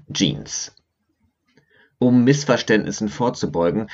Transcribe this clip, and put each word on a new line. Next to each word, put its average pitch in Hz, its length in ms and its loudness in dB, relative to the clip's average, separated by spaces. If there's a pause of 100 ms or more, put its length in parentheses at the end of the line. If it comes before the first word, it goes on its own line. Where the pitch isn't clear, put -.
(120)
Jeans. - 640 -4 (1300)
Um 123 240 6
Missverständnissen 117 840 0
vorzubeugen, 90 840 -2